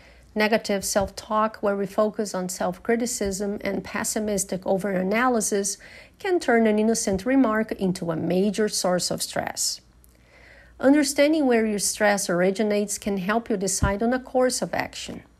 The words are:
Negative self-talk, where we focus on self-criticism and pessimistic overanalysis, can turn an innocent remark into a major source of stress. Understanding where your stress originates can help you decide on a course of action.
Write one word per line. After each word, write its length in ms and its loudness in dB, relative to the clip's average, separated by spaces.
Negative 500 0
self-talk, 760 -2
where 200 0
we 80 -2
focus 480 -2
on 160 -4
self-criticism 1120 -2
and 220 -4
pessimistic 800 -4
overanalysis, 1160 0
can 220 0
turn 260 4
an 140 4
innocent 480 0
remark 460 2
into 360 -2
a 60 -2
major 520 0
source 440 0
of 100 -4
stress. 580 -4
Understanding 640 4
where 220 4
your 100 -2
stress 500 0
originates 680 0
can 200 -4
help 340 -2
you 40 0
decide 460 0
on 120 2
a 60 -2
course 440 0
of 100 -6
action. 480 -8